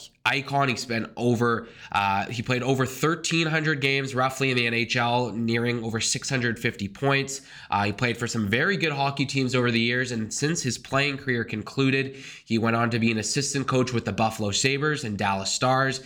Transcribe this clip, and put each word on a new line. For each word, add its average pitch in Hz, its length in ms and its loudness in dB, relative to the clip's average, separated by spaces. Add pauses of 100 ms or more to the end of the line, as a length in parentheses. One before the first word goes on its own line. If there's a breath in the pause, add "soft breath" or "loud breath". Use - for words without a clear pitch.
(260)
icon. 139 420 2
He 120 80 0
spent 113 400 -4
over, 117 500 2 (260 loud breath)
uh, 98 340 2
he 120 160 -6
played 123 200 0
over 131 220 2
thirteen 165 640 0
hundred 156 340 0
games 135 340 0
roughly 131 360 2
in 123 60 2
the 120 100 2
N 117 80 0
H 117 220 0
L, 120 360 2
nearing 117 500 0
over 113 180 -4
six - 280 -2
hundred 120 300 0
fifty 107 300 -4
points. 139 520 0 (300 loud breath)
Uh, 101 140 2
he 104 80 0
played 117 260 -2
for 120 80 -2
some 110 220 0
very 156 280 2
good 156 160 0
hockey 139 320 0
teams 127 300 0
over 120 160 4
the 117 100 2
years, 123 320 0
and 110 220 -4
since 160 280 -2
his 120 140 -2
playing 139 400 -2
career 123 280 -2
concluded, 135 720 -2 (280 loud breath)
he 113 140 2
went 113 180 2
on 117 140 2
to 117 80 0
be 113 140 4
an 110 60 0
assistant 135 480 -2
coach 127 260 2
with 117 120 0
the 107 80 -2
Buffalo 110 380 0
Sabres 139 540 0
and 104 120 -4
Dallas 98 340 0
Stars, 131 560 2